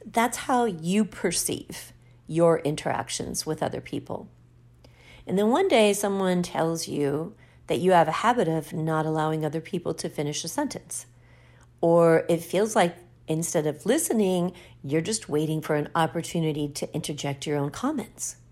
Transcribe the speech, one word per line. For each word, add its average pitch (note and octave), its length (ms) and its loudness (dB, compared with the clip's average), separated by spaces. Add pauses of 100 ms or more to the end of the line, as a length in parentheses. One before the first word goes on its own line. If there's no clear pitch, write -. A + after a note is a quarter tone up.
that's A#3 320 0
how B3 280 2
you F#3 380 0
perceive - 920 -6 (340)
your E3 320 4
interactions - 880 -4
with D#3 180 -4
other - 180 -4
people. - 480 -10 (960)
And F#3 120 -2
then G#3+ 120 4
one F4 180 4
day G#3+ 260 6
someone F#3+ 500 0
tells E3 440 -2
you D3 480 -4 (300)
that - 140 -2
you F3+ 120 4
have E3 160 8
a - 160 -2
habit A#3 240 2
of D#3+ 240 -2
not D#3 340 0
allowing D#3 380 0
other D#3 160 -2
people D#3+ 360 -6
to - 120 -8
finish D3 360 -6
a E3+ 40 -10
sentence. - 580 -6 (760)
Or E3+ 480 6
it E3+ 120 2
feels G3+ 340 0
like F3 200 4 (320)
instead D#3+ 380 0
of D3 200 -4
listening, F#3+ 680 2 (300)
you're D3 180 0
just G#3 260 -4
waiting D#3 340 0
for D#3 140 -2
an D3 200 -2
opportunity D#3+ 720 -2
to - 240 -8
interject C#3+ 520 -6
your D3 120 -2
own C#3+ 140 -2
comments. - 640 -6 (140)